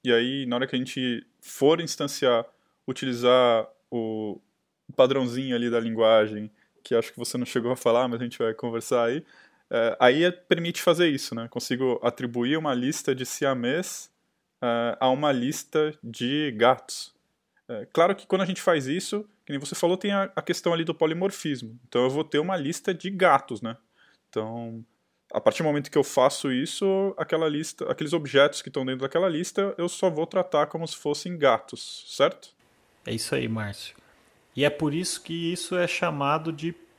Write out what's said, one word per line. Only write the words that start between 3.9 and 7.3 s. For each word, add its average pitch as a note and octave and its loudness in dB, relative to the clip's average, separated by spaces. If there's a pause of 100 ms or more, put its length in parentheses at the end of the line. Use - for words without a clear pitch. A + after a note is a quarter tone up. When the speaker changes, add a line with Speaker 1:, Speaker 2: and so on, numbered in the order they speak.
Speaker 1:
padrãozinho C3 2
ali A#2+ 0
da A#2 2
linguagem, A2 4 (320)
que - 0
acho A#2 0
que - -18
você A#2+ -6